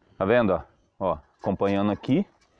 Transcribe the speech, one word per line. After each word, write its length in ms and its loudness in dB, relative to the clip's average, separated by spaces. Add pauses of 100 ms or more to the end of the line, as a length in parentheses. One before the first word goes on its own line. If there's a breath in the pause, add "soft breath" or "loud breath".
(180)
tá 60 -2
vendo, 300 4
ó? 80 -2 (360)
Ó, 200 -2 (240)
acompanhando 500 0
aqui 340 -2 (340)